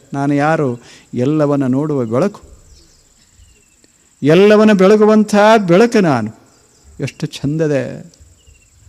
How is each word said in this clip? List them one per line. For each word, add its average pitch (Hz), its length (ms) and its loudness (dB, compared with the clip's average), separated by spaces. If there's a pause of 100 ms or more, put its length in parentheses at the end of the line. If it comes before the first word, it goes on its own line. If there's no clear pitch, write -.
(140)
ನಾನು 143 200 -4
ಯಾರು, 143 480 -2 (320)
ಎಲ್ಲವನ್ನ 143 500 -2
ನೋಡುವ 135 420 -4
ಬೆಳಕು, 139 460 -6 (1700)
ಎಲ್ಲವನ್ನ 208 480 4
ಬೆಳಗುವಂಥ 214 640 2 (220)
ಬೆಳಕು 214 420 2
ನಾನು. 123 360 -2 (640)
ಎಷ್ಟು 147 260 -10
ಚಂದದೆ. 147 880 -6 (760)